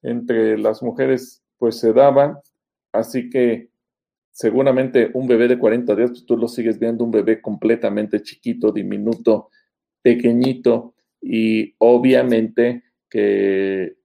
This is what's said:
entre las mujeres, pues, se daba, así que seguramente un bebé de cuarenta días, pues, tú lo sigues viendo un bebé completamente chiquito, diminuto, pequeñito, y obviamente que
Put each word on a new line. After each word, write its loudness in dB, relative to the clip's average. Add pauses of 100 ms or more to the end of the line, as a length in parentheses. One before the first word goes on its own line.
entre -2
las -2
mujeres, -4 (140)
pues, -2
se 2
daba, 4 (520)
así -4
que 0 (640)
seguramente 0
un -4
bebé 2
de 0
cuarenta 0
días, 0
pues, -20
tú 0
lo -4
sigues -4
viendo -4
un -4
bebé 0
completamente -2
chiquito, -4
diminuto, -2 (520)
pequeñito, 0 (280)
y -2
obviamente 2 (240)
que -2